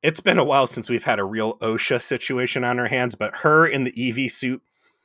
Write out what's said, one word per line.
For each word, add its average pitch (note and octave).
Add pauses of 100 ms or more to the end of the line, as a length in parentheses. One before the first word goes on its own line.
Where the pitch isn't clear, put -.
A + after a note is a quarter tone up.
it's D#3+
been E3
a C#3+
while C3+
since -
we've A#2
had A2
a G2
real A2
osha A#2
situation B2+
on B2
our A#2+
hands, B2
but G#2+
her D#3+
in C3+
the A#2
E B2+
V B2
suit B2+ (440)